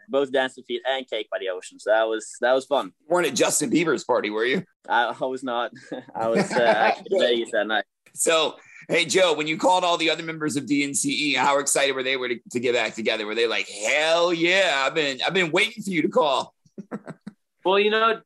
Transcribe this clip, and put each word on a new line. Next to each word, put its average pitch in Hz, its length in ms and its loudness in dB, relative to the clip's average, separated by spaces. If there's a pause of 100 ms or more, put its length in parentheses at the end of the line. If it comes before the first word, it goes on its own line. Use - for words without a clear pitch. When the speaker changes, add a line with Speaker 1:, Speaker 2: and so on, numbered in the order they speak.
Speaker 1:
both 131 240 -2
Dancing 131 320 -2
Feet 120 220 -6
and 131 220 -4
Cake 110 220 -6
by 95 80 -6
the 95 120 -6
Ocean. 90 280 -10
So 98 120 -4
that 113 180 4
was, 110 200 -4 (120)
that 123 120 2
was 131 140 2
fun. 120 340 -2
Speaker 2:
You - 80 -20
weren't 170 200 2
at - 60 -4
Justin 156 360 2
Bieber's 151 340 2
party, 110 240 0
were 110 160 -2
you? 135 200 0 (240)
Speaker 1:
I, 117 300 2
I 151 60 -4
was 131 180 -6
not. 120 280 -4 (220)
<laughs> 123 220 -14
I 113 140 -2
was, - 240 0
uh, - 80 0
Speaker 2:
<laughs> - 20 4
Speaker 1:
actually - 500 2
in 160 80 2
Vegas 120 320 2
that 104 160 0
night. 107 160 -2 (300)
Speaker 2:
So, 160 420 0 (320)
hey, 170 160 2
Joe, 170 300 4
when 151 120 -2
you 160 100 -2
called 180 280 2
all 170 120 2
the 160 140 0
other 165 140 -2
members 151 320 -4
of 131 100 -6
D 143 160 0
N 143 120 -4
C 139 360 -2
E, 131 40 0
how 139 260 2
excited 139 340 2
were 131 80 -4
they 131 140 0
were 127 120 -4
to, 120 100 -4 (120)
to 120 100 -4
get 120 140 0
back 110 200 -2
together? 110 300 -2
Were 107 120 -6
they 117 100 2
like, 104 220 -2
"Hell 160 680 0
yeah, 170 500 2
I've 139 100 0
been, 139 300 -2
I've 160 80 0
been 175 200 0
waiting 214 300 -2
for 196 80 -6
you 160 120 0
to 202 60 2
call"? 143 460 0 (360)
<laughs> - 80 -12 (680)
Speaker 3:
Well, 190 140 2
you 208 120 2
know, 220 360 2